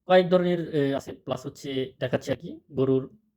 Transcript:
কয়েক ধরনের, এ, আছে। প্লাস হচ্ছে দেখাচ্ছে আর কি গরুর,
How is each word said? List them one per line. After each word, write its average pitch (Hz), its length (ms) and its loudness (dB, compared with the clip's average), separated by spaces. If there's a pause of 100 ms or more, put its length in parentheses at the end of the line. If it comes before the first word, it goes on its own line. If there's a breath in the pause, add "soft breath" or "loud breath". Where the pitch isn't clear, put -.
কয়েক 185 240 6
ধরনের, 175 460 2
এ, 139 200 2
আছে। - 180 -8
প্লাস - 320 -8
হচ্ছে 131 540 -6
দেখাচ্ছে 131 320 -4
আর 135 60 -4
কি - 220 -14 (120)
গরুর, 131 460 0 (200)